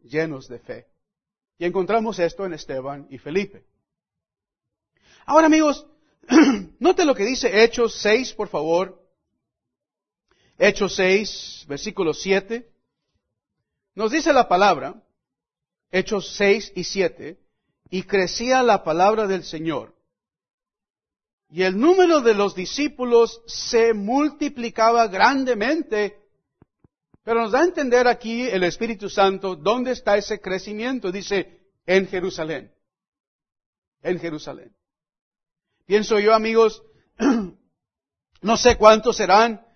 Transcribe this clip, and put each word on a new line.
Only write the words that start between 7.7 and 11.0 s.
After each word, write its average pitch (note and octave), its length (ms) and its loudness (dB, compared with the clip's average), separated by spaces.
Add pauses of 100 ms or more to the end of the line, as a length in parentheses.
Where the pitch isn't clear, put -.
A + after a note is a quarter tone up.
seis, A#3+ 380 0
por - 160 -8
favor. E3+ 520 -2 (1600)
Hechos G3+ 380 0
seis, G3 720 -2